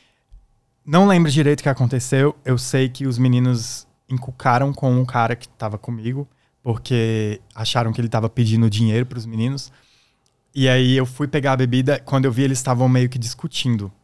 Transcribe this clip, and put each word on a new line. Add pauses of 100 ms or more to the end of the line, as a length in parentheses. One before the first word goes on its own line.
(880)
Não
lembro
direito
o
que
aconteceu.
Eu
sei
que
os
meninos (220)
encucaram
com
um
cara
que
tava
comigo, (340)
porque (140)
acharam
que
ele
tava
pedindo
dinheiro
pros
meninos. (840)
E
aí
eu
fui
pegar
a
bebida,
quando
eu
vi,
eles
estavam
meio
que
discutindo. (140)